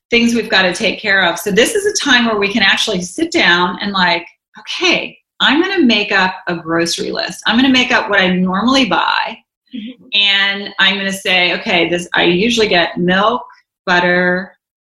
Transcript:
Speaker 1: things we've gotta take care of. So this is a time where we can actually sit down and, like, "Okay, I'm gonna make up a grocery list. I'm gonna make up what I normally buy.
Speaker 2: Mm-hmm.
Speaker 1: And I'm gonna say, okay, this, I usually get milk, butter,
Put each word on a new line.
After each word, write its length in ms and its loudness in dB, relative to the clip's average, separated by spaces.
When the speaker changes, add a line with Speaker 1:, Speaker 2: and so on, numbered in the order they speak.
Speaker 1:
things 240 2
we've 160 -2
gotta 240 2
take 260 -2
care 300 2
of. 80 -2
So 140 -4
this 240 2
is 100 0
a 180 -2
time 220 4
where 140 0
we 140 0
can 100 0
actually 380 0
sit 300 -4
down 500 2
and, 100 -4
like, 340 0
"Okay, 560 -4
I'm 220 2
gonna 240 2
make 260 2
up 220 2
a 80 -4
grocery 560 -4
list. 340 -8
I'm 100 2
gonna 140 4
make 220 2
up 180 0
what 100 2
I 160 2
normally 500 0
buy. 520 -2
Speaker 2:
Mm-hmm. 380 -14
Speaker 1:
And 640 -2
I'm 180 0
gonna 160 -4
say, 460 0
okay, 280 0
this, 280 -4
I 80 0
usually 440 2
get 300 0
milk, 460 0
butter, 720 0